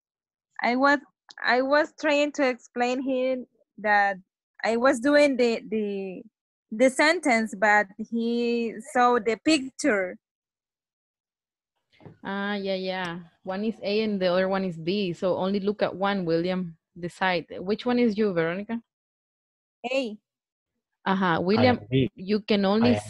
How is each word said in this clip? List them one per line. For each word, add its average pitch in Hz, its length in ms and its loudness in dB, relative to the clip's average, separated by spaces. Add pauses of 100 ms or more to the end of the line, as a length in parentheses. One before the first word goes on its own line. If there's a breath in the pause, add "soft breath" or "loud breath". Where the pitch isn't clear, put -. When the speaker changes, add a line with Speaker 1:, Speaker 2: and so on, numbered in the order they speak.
(600)
Speaker 1:
I 233 140 0
was, 277 240 4 (440)
I 240 180 2
was 294 380 2
trying 294 340 2
to 285 140 2
explain 247 560 -2
him 254 420 -2 (340)
that 202 380 2 (460)
I 226 140 0
was 254 220 2
doing 285 380 4
the, 233 320 2
the, 202 540 -6 (480)
the 247 180 2
sentence, 285 720 2
but 208 260 4 (120)
he 233 760 -2 (200)
saw 247 260 4
the 220 260 -2
picture. 254 720 0 (2000 soft breath)
Speaker 2:
Ah, 202 320 -6
yeah, 196 200 -4
yeah. 185 440 -6 (240)
One 190 220 -6
is 226 180 -4
A 208 180 -2
and 214 180 -2
the 185 80 2
other 185 220 2
one 190 140 -2
is 175 140 -6
B. 180 360 -2
So 180 240 -2
only 190 220 -2
look 208 240 -2
at 170 120 -2
one, 196 300 -2
William. 170 500 -2 (240)
Decide. 175 460 -2 (140)
Which 202 260 -4
one 247 140 2
is 226 180 2
you, 214 160 0
Veronica? 185 480 -4 (1120)
Speaker 1:
A. 254 260 -2 (880)
Speaker 2:
Uh-huh. 190 200 2 (100)
Speaker 3:
I - 40 0
Speaker 2:
William, 220 380 4
Speaker 3:
am 104 120 -16
B. 127 260 2
Speaker 2:
you 196 260 -2
can 202 240 0
Speaker 3:
I 190 40 2
Speaker 2:
only 226 260 4
Speaker 3:
am 208 140 -4